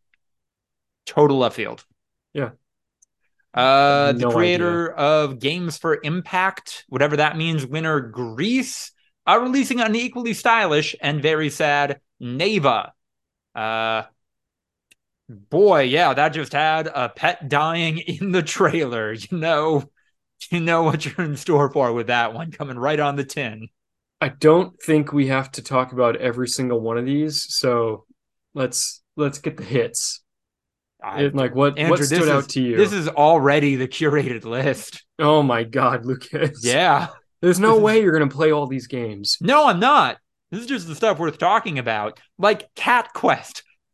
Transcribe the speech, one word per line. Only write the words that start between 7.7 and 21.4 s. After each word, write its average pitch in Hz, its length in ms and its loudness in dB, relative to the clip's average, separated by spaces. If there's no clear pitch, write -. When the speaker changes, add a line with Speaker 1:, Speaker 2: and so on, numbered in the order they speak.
Speaker 1:
Greece, 123 880 -6
are 214 160 4
releasing 254 380 -2
an 220 140 0
equally 233 380 -4
stylish 190 680 0
and 147 180 -2
very 156 300 0
sad 143 500 0
Neva. 135 760 -2
Uh, 113 480 -4
boy, 151 540 4
yeah, 139 300 2
that 143 180 0
just 143 220 -8
had 156 360 0
a 131 200 -4
pet 160 400 -4
dying 160 500 0
<laughs> - 80 -10
in 180 260 -6
the 180 100 2
trailer. 143 680 -2
You 117 260 -10
know, 156 460 0
you 175 80 -2
know 165 240 0
what 151 240 0
you're 170 180 -6
in 147 120 -4
store 143 360 2